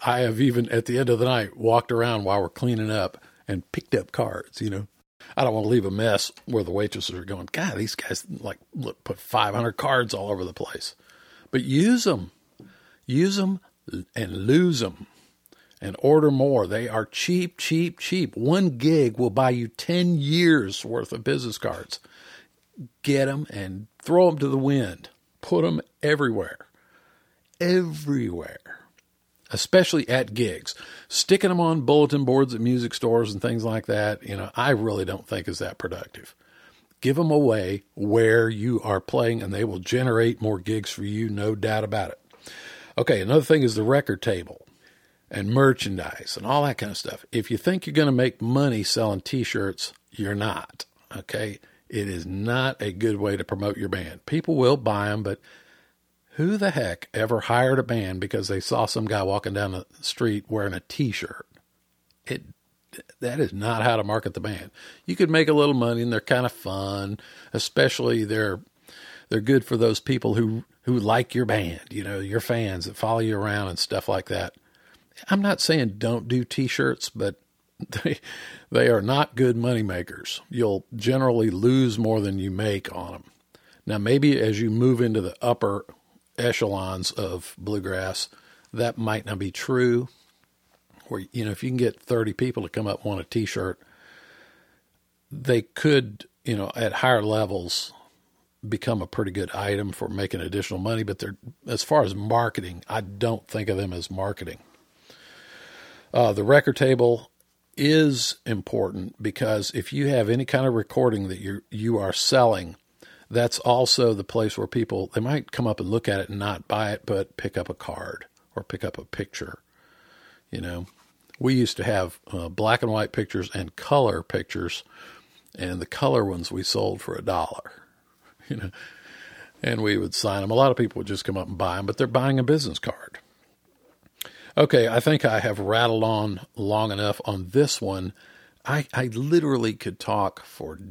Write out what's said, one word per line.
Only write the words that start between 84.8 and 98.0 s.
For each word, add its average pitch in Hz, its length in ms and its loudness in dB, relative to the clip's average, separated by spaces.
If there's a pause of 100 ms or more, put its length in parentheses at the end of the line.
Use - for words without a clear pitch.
into 110 200 2
the 92 200 -6
upper 110 440 0 (520)
echelons 98 720 -2
of 92 460 -6
bluegrass, 95 720 -4 (440)
that 117 240 -2
might 110 280 -2
not 101 140 -6
be 98 120 -4
true. 127 560 2 (1000)
Where, 95 240 -8
you 117 140 -4
know, 104 60 -2
if 98 120 -8
you 127 60 -4
can 127 80 -2
get 120 220 0
thirty 113 340 0
people 123 300 -2
to 87 60 -8
come 107 180 -4
up 101 160 -4
and - 20 -4
want 101 160 -4
a - 40 -10
T-shirt, 95 540 -4 (1500)
they 123 320 2
could, 127 640 0 (200)
you 117 100 0
know, 98 200 -4
at 110 180 0
higher 127 280 4
levels 104 680 -2 (760)